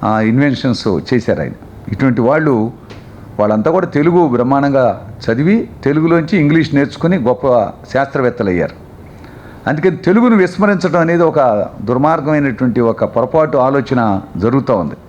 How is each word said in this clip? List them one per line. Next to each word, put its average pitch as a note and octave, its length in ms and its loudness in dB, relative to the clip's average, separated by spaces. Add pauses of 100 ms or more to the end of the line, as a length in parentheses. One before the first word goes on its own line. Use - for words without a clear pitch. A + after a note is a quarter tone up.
ఆ, G#2+ 140 2
ఇన్వెన్షన్స్ A#2 920 0
చేశారు G#2+ 260 0
ఆయన. B1+ 120 -6 (400)
ఇటువంటి A#2+ 280 0
వాళ్ళు, B2+ 520 0 (680)
వాళ్ళంతా G#2+ 300 2
కూడా F3+ 160 0
తెలుగు E3+ 420 2
బ్రహ్మాండంగా C3 800 0 (180)
చదివి, D#3 420 0 (160)
తెలుగులోంచి D#3+ 540 2
ఇంగ్లీష్ D3+ 360 2
నేర్చుకుని C#3+ 440 0
గొప్ప B2 460 2 (300)
శాస్త్రవేత్తలు B2+ 560 -2
అయ్యారు. E2 400 -4 (760)
అందుకని D#3 280 0
తెలుగును A3+ 400 2
విస్మరించడం F3+ 640 0
అనేది E3 220 2
ఒక B2+ 440 2 (160)
దుర్మార్గమైనటువంటి C3 960 0
ఒక A2+ 240 2
పొరపాటు C#3+ 540 0
ఆలోచన B2+ 600 0 (160)
జరుగుతూ A#2 400 0
ఉంది. E2 180 -4 (140)